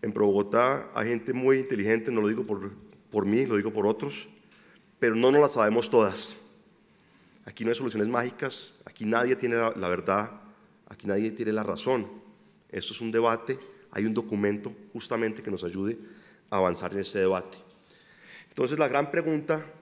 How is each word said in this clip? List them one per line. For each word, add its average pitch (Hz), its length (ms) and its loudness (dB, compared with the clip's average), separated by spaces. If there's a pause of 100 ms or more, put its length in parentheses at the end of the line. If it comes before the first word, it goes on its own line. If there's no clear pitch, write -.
En 107 100 -4
Pro 104 160 4
Bogotá 117 640 2
hay 110 160 -2
gente 120 240 -4
muy 131 240 4
inteligente, 113 540 0
no 113 100 2
lo 104 60 2
digo 110 180 -2
por, 98 260 -6 (380)
por 104 160 0
mí, 110 200 2
lo 117 100 0
digo 104 180 0
por 104 140 0
otros, - 400 -4 (720)
pero 113 160 4
no 123 160 6
nos 147 100 8
las 139 120 6
sabemos 113 360 4
todas. 110 460 2 (1080)
Aquí - 180 -12
no 113 80 0
hay 120 40 2
soluciones 110 320 -2
mágicas, 123 680 -6 (100)
aquí - 200 -12
nadie 120 300 2
tiene 120 200 -2
la, 113 200 0
la 92 120 -4
verdad, 95 420 0 (580)
aquí - 200 -12
nadie 104 240 0
tiene 107 200 -4
la 107 120 -2
razón. 104 440 -2 (600)
Esto 95 240 -8
es 113 80 -12
un 113 100 -6
debate, 113 480 0 (320)
hay 104 140 -2
un 110 80 0
documento 107 600 -2 (200)
justamente 113 480 -4
que 107 100 -8
nos 90 120 -6
ayude 98 340 -4 (520)
a 104 80 -2
avanzar 90 360 0
en 98 60 -4
ese 98 200 -6
debate. 92 380 0 (920)
Entonces, 135 280 -2
la 151 100 4
gran 143 240 0
pregunta 156 540 0 (160)